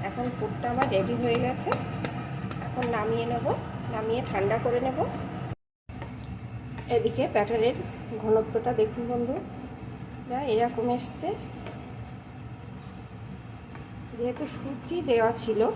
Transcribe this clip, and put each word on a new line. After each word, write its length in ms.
এখন 220
পুরটা 340
আমার 200
রেডি 260
হয়ে 240
গেছে। 300
এখন 260
নামিয়ে 340
নেব, 200
নামিয়ে 360
ঠান্ডা 320
করে 220
নেব। 160
এদিকে 380
ব্যাটারের 480
ঘনত্বটা 560
দেখুন 340
বন্ধুরা, 1400
এরকম 420
এসছে। 380
যেহেতু 300
সুজি 480
দেওয়া 320
ছিল 280